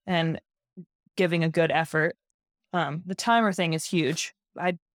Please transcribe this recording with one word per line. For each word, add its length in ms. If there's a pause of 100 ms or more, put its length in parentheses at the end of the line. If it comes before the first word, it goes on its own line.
and 320 (800)
giving 280
a 40
good 220
effort, 460 (580)
um, 320
the 80
timer 400
thing 180
is 140
huge. 480 (240)
I 180 (180)